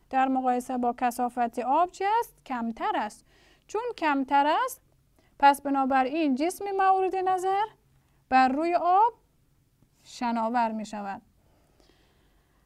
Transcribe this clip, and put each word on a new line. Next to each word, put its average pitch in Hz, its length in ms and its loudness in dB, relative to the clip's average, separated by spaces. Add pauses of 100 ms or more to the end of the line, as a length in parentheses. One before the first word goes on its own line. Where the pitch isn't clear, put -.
(100)
در 262 180 2
مقایسه 254 500 -2
با 240 200 -2
کثافت 240 600 -2
آب 294 320 0
چی 381 140 -8 (160)
است؟ - 140 -8 (120)
کمتر 247 480 -6
است. 220 300 -8 (420)
چون 427 160 -4 (160)
کمتر 277 480 2 (180)
است، - 160 -8 (580)
پس 277 240 6
بنابراین 269 720 0
جسم 339 360 -2
مورد 381 460 2
نظر 370 480 0 (640)
بر 262 200 4
روی 339 260 0
آب 381 380 4 (920)
شناور 233 680 -2
می‌شود. 208 500 -10 (1400)